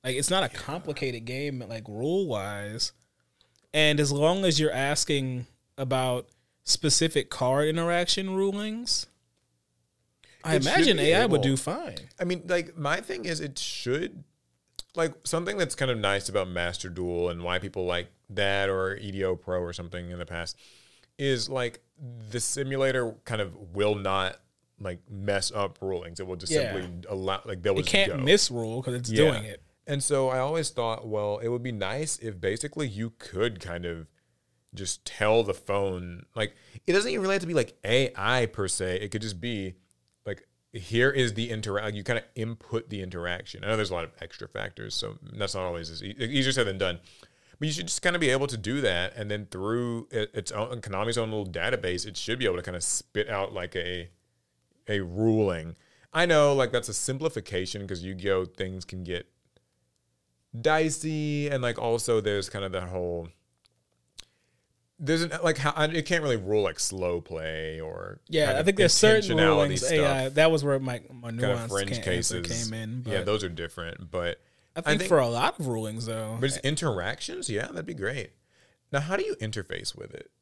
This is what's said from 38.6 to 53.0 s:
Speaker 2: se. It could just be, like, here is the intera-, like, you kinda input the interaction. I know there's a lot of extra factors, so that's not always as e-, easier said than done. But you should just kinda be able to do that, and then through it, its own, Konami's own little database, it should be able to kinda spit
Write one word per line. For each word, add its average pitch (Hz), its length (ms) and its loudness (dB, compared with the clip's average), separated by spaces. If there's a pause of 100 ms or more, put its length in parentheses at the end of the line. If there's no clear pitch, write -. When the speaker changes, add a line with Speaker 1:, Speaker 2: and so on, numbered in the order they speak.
Speaker 2:
se. 92 320 -2
It 101 100 -6
could 107 120 -4
just 104 180 -8
be, 98 360 -4 (500)
like, - 240 -10 (240)
here 113 380 4
is 123 240 2
the 117 140 -2
intera-, 107 340 -4
like, 107 120 -4
you 101 80 -8
kinda 117 220 -2 (100)
input 113 540 -6
the 104 120 -6
interaction. 87 600 -6
I 98 40 -4
know 110 100 2
there's 101 140 0
a - 20 -2
lot 85 100 -2
of 82 160 -10
extra - 300 -12
factors, 53 460 -8
so 52 260 -4
that's - 320 -6
not 95 100 -4
always 85 260 -6
as 82 140 -12
e-, 101 160 -10
easier 131 320 2
said 127 160 2
than 95 100 -4
done. 90 220 0 (580)
But 151 120 -4
you 156 40 -2
should 170 140 -6
just - 140 -4
kinda 175 180 0
be 156 120 4
able 135 160 2
to 123 100 -4
do 117 240 -2
that, 92 340 0
and 104 160 -6
then 104 140 -6
through 117 640 -4
it, 107 220 -2
its 104 180 -6
own, 117 300 -4
Konami's 107 360 -2
own 113 140 -2
little 104 160 -4
database, 90 580 -2
it 101 120 -10
should 117 220 -4
be 127 60 -2
able 90 120 2
to 87 60 -6
kinda 90 180 -6
spit - 480 -2